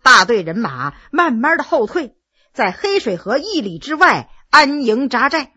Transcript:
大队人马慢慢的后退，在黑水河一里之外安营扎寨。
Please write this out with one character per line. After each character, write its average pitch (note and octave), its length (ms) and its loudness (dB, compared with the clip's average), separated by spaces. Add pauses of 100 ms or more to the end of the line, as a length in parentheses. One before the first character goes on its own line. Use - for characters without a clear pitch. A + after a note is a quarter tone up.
大 A3+ 240 6
队 G#3+ 160 0
人 E3 160 -6
马 C#3+ 380 -6 (160)
慢 E4 220 0
慢 D4 240 0
的 C#4 60 -6
后 C4+ 220 0
退， C4+ 300 -8 (380)
在 G#3 180 -2
黑 G4 280 -4
水 F#3 180 -4
河 G#3+ 200 -4
一 E4+ 240 -4
里 F3 180 -10
之 D4+ 160 -8
外 C#4+ 340 2 (200)
安 C#4+ 340 4
营 A#3 260 0
扎 B3 200 0
寨。 D4 280 -4